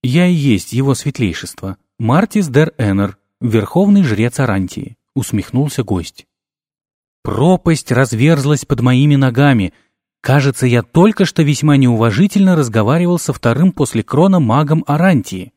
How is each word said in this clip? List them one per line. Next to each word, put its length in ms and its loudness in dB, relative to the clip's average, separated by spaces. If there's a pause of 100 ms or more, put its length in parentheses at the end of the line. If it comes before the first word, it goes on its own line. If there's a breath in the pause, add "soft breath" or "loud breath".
Я 240 2
и 40 2
есть 400 0
его 220 0
светлейшество, 800 -6 (220)
Мартис 480 0
дер 320 0
Эннер, 400 -2 (220)
верховный 640 2
жрец 340 -2
Арантии", — 580 -4 (200)
усмехнулся 680 -4
гость. 460 -8 (960)
"Пропасть 680 -2
разверзлась 760 0
под 160 -4
моими 360 2
ногами", 580 2 (460)
Кажется, 460 0
я 160 2
только 420 2
что 180 -2
весьма 340 2
неуважительно 800 2
разговаривал 600 0
со 140 -6
вторым 400 0
после 300 -2
Крона 380 2
магом 460 0
Арантии. 720 0